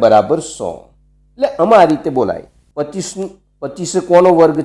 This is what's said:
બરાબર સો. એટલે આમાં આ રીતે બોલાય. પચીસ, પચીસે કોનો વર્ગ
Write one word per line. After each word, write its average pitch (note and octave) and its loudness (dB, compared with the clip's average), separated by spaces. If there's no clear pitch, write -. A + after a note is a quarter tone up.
બરાબર A2 2
સો. - -12
એટલે C4 -4
આમાં G3+ 2
આ D#3+ 4
રીતે D3+ -4
બોલાય. G2 -4
પચીસ, D3 -8
પચીસે E3+ -8
કોનો F3+ 4
વર્ગ D#3+ 2